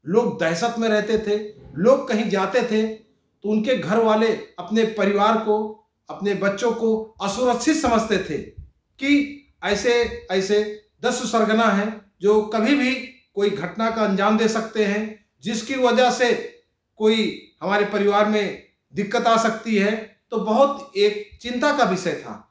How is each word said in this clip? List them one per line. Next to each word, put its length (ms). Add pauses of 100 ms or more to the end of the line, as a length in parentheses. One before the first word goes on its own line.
लोग 340
दहशत 380
में 120
रहते 300
थे, 180 (380)
लोग 320
कहीं 220
जाते 340
थे 240
तो 640
उनके 280
घर 220
वाले 280 (320)
अपने 240 (100)
परिवार 460
को, 360 (340)
अपने 260
बच्चों 380
को 220 (260)
असुरक्षित 540
समझते 440
थे 180
कि 1120 (120)
ऐसे, 280 (400)
ऐसे 580 (140)
दस 180 (100)
सरगना 340
हैं 240 (320)
जो 240
कभी 300
भी 180 (420)
कोई 140
घटना 420
का 120
अंजाम 340
दे 100
सकते 380
हैं, 400 (180)
जिसकी 340
वजह 340
से 220 (680)
कोई 640
हमारे 260
परिवार 400
में 360 (300)
दिक्कत 340
आ 120
सकती 380
है। 180 (360)
तो 80
बहुत 580
एक 440
चिंता 360
का 80
विषय 320
था। 180 (160)